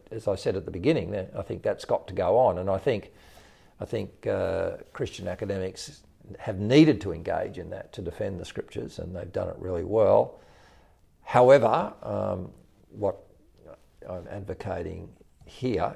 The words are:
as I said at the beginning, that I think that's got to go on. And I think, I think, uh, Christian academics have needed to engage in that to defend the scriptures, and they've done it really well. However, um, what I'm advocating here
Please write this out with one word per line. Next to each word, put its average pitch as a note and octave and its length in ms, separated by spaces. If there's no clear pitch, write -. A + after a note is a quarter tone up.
as A2 160
I G2+ 80
said G2+ 200
at F2 100
the - 60
beginning, F#2 380
that F#2 260
I G2 60
think F#2+ 220
that's - 220
got - 240
to F#2 40
go F#2 240
on. G#2 220
And F#2 100
I G2 80
think, A2 340
I G2+ 60
think, G2+ 420
uh, F2+ 460
Christian G2 340
academics F#2+ 720
have G2 220
needed B2 420
to F#2+ 120
engage E2+ 440
in F2+ 140
that - 220
to F#2+ 100
defend F2+ 360
the E2 60
scriptures, - 540
and F2 160
they've F#2 180
done F#2 160
it E2+ 80
really F2 280
well. G#2 540
However, B2+ 720
um, G2 480
what G2+ 320
I'm F2+ 220
advocating F2+ 760
here G#2 500